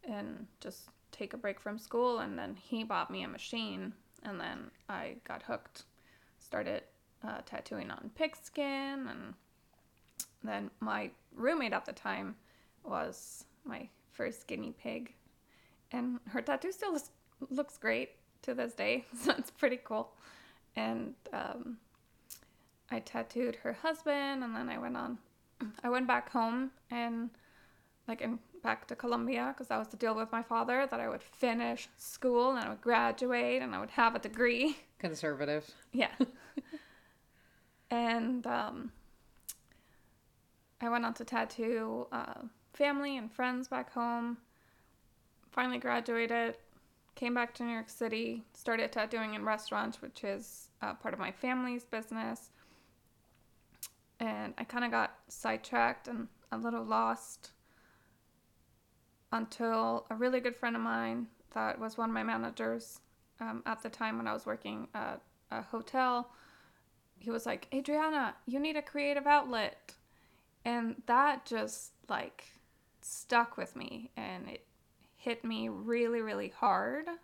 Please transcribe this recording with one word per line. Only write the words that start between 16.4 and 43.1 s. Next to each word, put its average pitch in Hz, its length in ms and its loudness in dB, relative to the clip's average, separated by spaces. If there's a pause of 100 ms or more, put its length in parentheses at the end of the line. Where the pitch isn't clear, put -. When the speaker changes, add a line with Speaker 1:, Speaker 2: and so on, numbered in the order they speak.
Speaker 1:
tattoo 285 300 0
still 381 220 -2
looks, - 180 -2 (380)
looks 277 280 -2
great 226 340 0 (320)
to 254 120 -2
this 240 180 -2
day, 233 360 0
<laughs> 247 60 -12
so 269 220 4
it's 262 140 -6
pretty 247 320 2
cool. 220 300 -4 (600)
And, 226 380 -2 (200)
um, 240 440 -6 (1120)
I 233 100 -2
tattooed 233 560 -2
her - 160 -4
husband, 285 680 0
and 226 120 -4
then 247 140 -2
I 233 80 -4
went 240 200 -4
on, 240 220 -4 (320)
<clears throat> - 320 -8
I 240 60 0
went 254 180 2
back 247 220 2
home 247 420 2 (180)
and, 233 400 -2 (760)
like, - 140 -4
in, 233 180 -2 (240)
back 226 240 0
to 240 80 -6
Colombia 240 640 0
'cause 247 100 -10
that 226 100 2
was 214 120 -2
the 214 80 -14
deal 220 180 4
with 220 160 -2
my 226 100 0
father, 240 460 2
that 233 120 -2
I 233 100 0
would - 140 -2
finish 233 760 0
school 254 580 4
and 226 100 0
I 196 40 0
would 208 120 -6
graduate 240 800 4
and 240 140 0
I 185 40 0
would 214 120 -4
have 233 240 8
a 214 40 2
degree. 240 580 4 (220)
Speaker 2:
Conservative. 151 720 0 (220)
Speaker 1:
Yeah. - 280 4
<laughs> 254 60 10 (1700)
And, 233 540 2
um, 240 460 -2 (1900)
I 233 80 0
went 233 160 4
on 226 100 0
to 233 100 -8
tattoo, 226 840 0
uh, - 300 -4 (320)
family 285 440 2